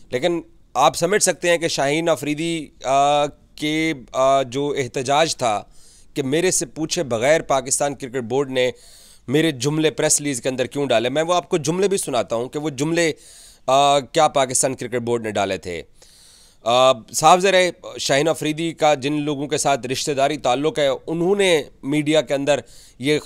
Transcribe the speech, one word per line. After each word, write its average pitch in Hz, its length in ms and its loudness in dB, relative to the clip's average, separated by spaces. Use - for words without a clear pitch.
लेकिन 160 320 -2
आप 143 200 4
समझ 185 260 0
सकते 175 280 0
हैं 170 100 2
कि 160 100 -2
शाहीन 151 400 -2
अफरीदी, 151 420 -2
आ, 143 480 2
के, 156 680 -4
आ, 135 540 0
जो 139 300 -4
एहतजाज 139 600 0
था 110 220 0
कि 143 100 -2
मेरे 165 280 0
से - 140 -2
पूछे 160 380 -6
बगैर 127 420 2
पाकिस्तान 139 480 -2
क्रिकेट 127 300 -8
बोर्ड 131 260 -2
ने 127 200 0
मेरे 156 320 2
जुमले 151 320 0
प्रेस 151 280 0
रिलीज 143 200 -6
के 135 100 -4
अंदर 127 180 -2
क्यों 139 200 -4
डाले। 120 240 2
मैं 151 120 -2
वो 170 120 -2
आपको 175 240 -2
जुमले 175 280 0
भी 196 120 0
सुनाता 120 360 -2
हूँ 120 140 -4
कि 151 100 -8
वो 156 120 -4
जुमले, 160 380 0
आ, - 880 0
क्या 156 300 2
पाकिस्तान 131 460 0
क्रिकेट 123 280 -6
बोर्ड 117 200 -2
ने 110 100 -4
डाले 98 260 0
थे। 82 240 -8
आ, 127 280 6
साफ 165 260 6
ज़रा 185 180 4
है, 180 140 2
शाहीन 147 280 2
अफरीदी 156 460 -2
का 151 240 2
जिन 143 240 -4
लोगों 139 260 -4
के 147 100 -2
साथ 139 280 0
रिश्तेदारी 135 540 -2
ताल्लुक़ 135 400 0
है, 143 120 2
उन्होंने 180 580 0
मीडिया 151 360 2
के 139 120 -4
अंदर 139 300 0
ये 143 260 0